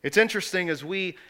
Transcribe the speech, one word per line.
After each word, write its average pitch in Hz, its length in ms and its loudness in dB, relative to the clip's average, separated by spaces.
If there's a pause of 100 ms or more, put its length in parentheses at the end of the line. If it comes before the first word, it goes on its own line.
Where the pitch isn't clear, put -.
It's 147 140 2
interesting 190 500 2
as 147 160 -2
we, 185 320 -6 (140)